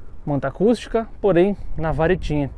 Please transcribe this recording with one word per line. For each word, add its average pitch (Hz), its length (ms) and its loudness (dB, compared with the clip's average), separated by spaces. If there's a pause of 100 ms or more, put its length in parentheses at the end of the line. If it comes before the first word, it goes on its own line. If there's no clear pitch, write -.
(260)
manta 139 220 -2
acústica, 220 600 0 (120)
porém 196 380 4 (200)
na 160 140 0
varetinha. 151 680 0